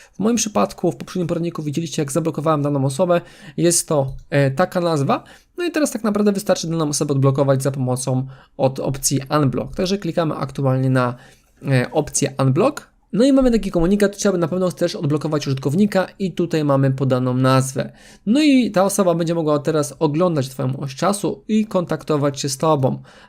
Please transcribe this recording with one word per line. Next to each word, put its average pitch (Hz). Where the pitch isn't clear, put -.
W -
moim 226
przypadku, 202
w -
poprzednim -
poradniku 170
widzieliście, 156
jak 143
zablokowałem 156
daną 143
osobę, 170
jest 165
to, 139
e, 139
taka 180
nazwa. 170
No 349
i 339
teraz 294
tak -
naprawdę 208
wystarczy 185
daną 160
osobę 147
odblokować 135
za 139
pomocą 127
od 131
opcji 135
unblock. 123
Także 190
klikamy 165
aktualnie 135
na, 127
e, 127
opcję 143
unblock. 147
No 214
i 277
mamy 262
taki 214
komunikat, 196
chciałbym 185
na 165
pewno 180
też 170
odblokować 151
użytkownika 180
i 190
tutaj 165
mamy 139
podaną 127
nazwę. 131
No 254
i 269
ta 190
osoba 190
będzie 170
mogła 151
teraz 147
oglądać 156
twoją 131
oś 135
czasu 190
i 214
kontaktować 156
się 147
z 135
tobą, 139